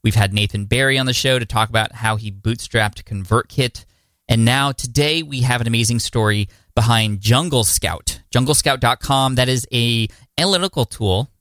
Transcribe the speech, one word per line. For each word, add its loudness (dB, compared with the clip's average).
We've 2
had 2
Nathan -2
Barry 2
on -2
the -2
show 0
to -6
talk 0
about -2
how -2
he -8
bootstrapped -4
ConvertKit. -2
And 4
now 2
today -2
we -6
have 2
an -2
amazing 0
story 0
behind 2
Jungle 2
Scout. -4
Jungle 2
scout 0
dot 2
com, 0
that 2
is -2
a 0
analytical 0
tool -2